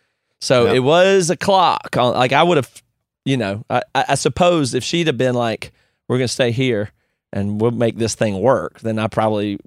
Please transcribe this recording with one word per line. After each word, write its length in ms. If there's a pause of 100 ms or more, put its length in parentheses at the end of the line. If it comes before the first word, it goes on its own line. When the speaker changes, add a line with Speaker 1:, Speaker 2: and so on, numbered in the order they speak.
(400)
Speaker 1:
So 260
Speaker 2:
Yep. 100
Speaker 1:
it 40
was 500
a 60
clock 600
on, 180
like, 180
I 100
would've, 280 (540)
you 140
know, 320
I, 120 (120)
I, 160
I 40
suppose 600
if 100
she'd 220
have 120
been 160
like, 380 (360)
"We're 100
gonna 100
stay 240
here 380 (420)
and 280
we'll 120
make 260
this 160
thing 260
work," 400
then 200
I 80
probably 580